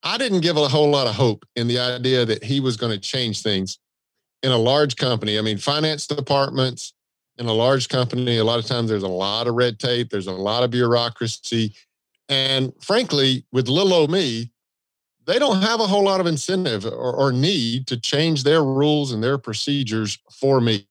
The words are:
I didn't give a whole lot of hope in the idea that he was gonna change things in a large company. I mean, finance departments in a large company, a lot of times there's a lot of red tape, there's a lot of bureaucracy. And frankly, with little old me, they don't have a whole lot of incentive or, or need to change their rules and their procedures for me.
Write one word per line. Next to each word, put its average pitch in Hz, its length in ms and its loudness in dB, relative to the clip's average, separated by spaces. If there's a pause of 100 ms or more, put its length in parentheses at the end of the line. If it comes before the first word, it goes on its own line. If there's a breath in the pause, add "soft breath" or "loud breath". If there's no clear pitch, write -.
I 196 160 -4
didn't 214 220 0
give 165 160 0
a 147 120 2
whole 147 220 4
lot 139 160 2
of 107 80 -2
hope 117 300 0 (120)
in 120 100 -2
the 120 120 0
idea 123 480 0
that 107 180 -2
he 139 160 0
was 127 160 -2
gonna 113 220 -4
change 117 440 -6
things 95 360 -2 (640)
in 135 80 0
a 123 80 4
large 135 380 2
company. 107 420 -2
I 107 40 -2
mean, 107 160 -2
finance 151 480 -2
departments 135 880 -2 (440)
in 120 80 -6
a 113 60 0
large 123 360 2
company, 123 500 0
a 110 60 2
lot 117 140 2
of 110 80 -4
times 117 240 -2
there's 104 120 0
a 98 60 -4
lot 101 380 -2
of 120 80 -2
red 120 240 0
tape, 120 320 -2
there's 98 160 -4
a 95 60 -6
lot 101 300 -2
of 123 80 0
bureaucracy. 117 1040 -2 (540 soft breath)
And 135 440 -2 (100)
frankly, 143 720 0
with 123 160 0
little 180 260 2
old 156 160 4
me, 120 400 -2 (760)
they 208 120 0
don't 233 240 2
have 226 180 0
a 220 60 2
whole 202 180 2
lot 190 160 2
of 175 60 0
incentive 160 580 -2
or, 123 300 -6
or 139 180 2
need 127 560 0
to 123 100 -4
change 151 440 0
their 151 200 4
rules 143 500 2
and 110 100 -4
their 135 160 0
procedures 113 800 -4 (120)
for 135 300 2
me. 110 300 0